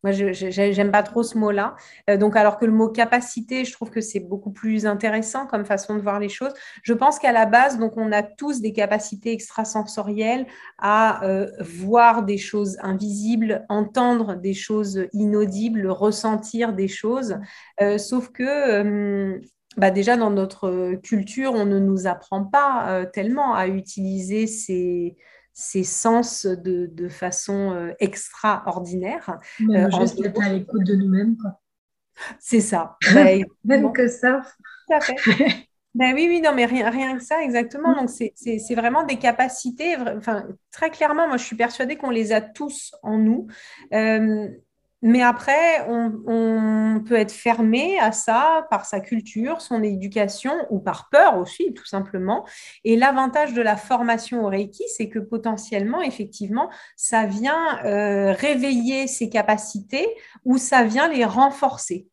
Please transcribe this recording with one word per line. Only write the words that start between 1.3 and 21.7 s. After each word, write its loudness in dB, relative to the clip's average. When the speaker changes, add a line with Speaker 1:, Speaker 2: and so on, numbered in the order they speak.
Speaker 1:
mot-là. 0
Euh, 6
donc, 4
alors 6
que 0
le 4
mot 4
capacité, -2
je -8
trouve -12
que -4
c'est -6
beaucoup -10
plus -2
intéressant -2
comme -4
façon -2
de -2
voir -2
les -4
choses. -8
Je 0
pense 4
qu'à 2
la 6
base, 4
donc, -2
on -2
a 2
tous -8
des -4
capacités -2
extrasensorielles -4
à, 2
euh, -2
voir 4
des -2
choses -4
invisibles, -2
entendre 0
des -4
choses -4
inaudibles, 0
ressentir -2
des -2
choses. -4
Euh, 2
sauf -4
que, -8
euh, 0
bah, 4
déjà, 2
dans 2
notre -2
culture, -4
on 0
ne 2